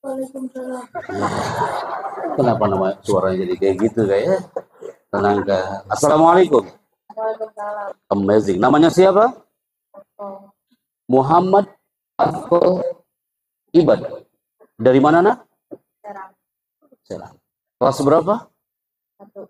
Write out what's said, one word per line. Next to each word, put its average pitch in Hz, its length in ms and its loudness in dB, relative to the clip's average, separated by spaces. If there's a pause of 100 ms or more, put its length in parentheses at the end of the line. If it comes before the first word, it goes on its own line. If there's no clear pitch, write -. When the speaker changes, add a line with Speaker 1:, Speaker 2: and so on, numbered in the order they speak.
Speaker 1:
Waalaikumsalam. 262 800 -10 (320)
Speaker 2:
Nah, - 160 -4 (1040)
kenapa 113 320 0
nama 95 240 -2 (160)
suaranya 92 400 -2
jadi 90 80 -4
kayak 95 200 0 (120)
gitu, 110 160 0
Kak, 98 160 2
ya? 170 160 0 (720)
Tenang, 101 400 0
Kak. 95 400 -4
Assalamualaikum. 151 800 4 (400)
Speaker 1:
Waalaikumsalam. 214 880 -10 (160)
Speaker 2:
Amazing. 98 480 0
Namanya 151 320 4
siapa? 190 400 4 (640)
Speaker 1:
Atko. 202 560 -18 (560)
Speaker 2:
Muhammad 175 640 2 (480)
Atko 170 640 0 (880)
Ibad. 131 560 0 (480)
Dari 127 240 4
mana, 151 240 4
Nak? 220 140 2 (680)
Speaker 1:
Serang. 196 320 -18 (720)
Speaker 2:
Serang. - 320 -14 (400)
Kelas 135 240 -2
berapa? 160 320 2 (880)
Speaker 1:
Satu. - 260 -20